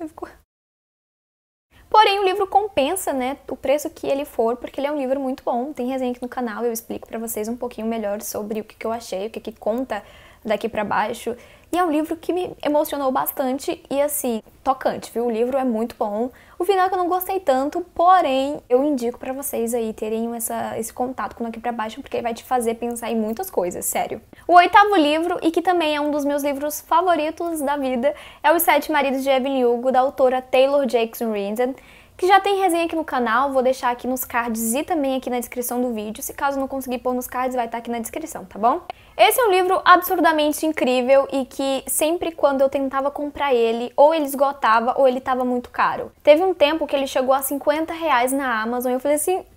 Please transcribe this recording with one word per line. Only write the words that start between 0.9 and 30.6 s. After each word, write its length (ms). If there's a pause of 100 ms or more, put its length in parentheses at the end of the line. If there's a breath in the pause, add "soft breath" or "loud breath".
Porém, 300
o 40
livro 220
compensa, 640
né, 240 (140)
o 60
preço 340
que 160
ele 180
for, 320
porque 240
ele 60
é 60
um 40
livro 220
muito 240
bom. 300
Tem 160
resenha 240
aqui 100
no 60
canal, 360
eu 80
explico 340
pra 120
vocês 300
um 80
pouquinho 300
melhor 360
sobre 380
o 40
que 120
que 100
eu 60
achei, 340
o 40
que 100
que 120
conta 500 (420 loud breath)
daqui 240
pra 160
baixo. 520 (360 loud breath)
E 60
é 60
um 60
livro 260
que 160
me 320
emocionou 480
bastante 760
e, 140
assim, 400 (220)
tocante, 480
viu? 140
O 40
livro 260
é 60
muito 340
bom. 340 (280 loud breath)
O 60
final 240
que 60
eu 40
não 100
gostei 300
tanto, 420 (140)
porém, 640 (100)
eu 140
indico 340
pra 160
vocês 400
aí 200
terem 420
essa, 420
esse 160
contato 440
com 80
Daqui 160
Pra 100
Baixo, 300
porque 200
vai 140
te 80
fazer 320
pensar 340
em 60
muitas 360
coisas, 340
sério. 360 (280 loud breath)
O 60
oitavo 420
livro, 460
e 100
que 100
também 320
é 60
um 100
dos 140
meus 180
livros 380
favoritos 800
da 160
vida, 400 (260 loud breath)
é 100
Os 120
Sete 260
Maridos 320
de 80
Evelyn 340
Hugo, 280
da 80
autora 420
Taylor 440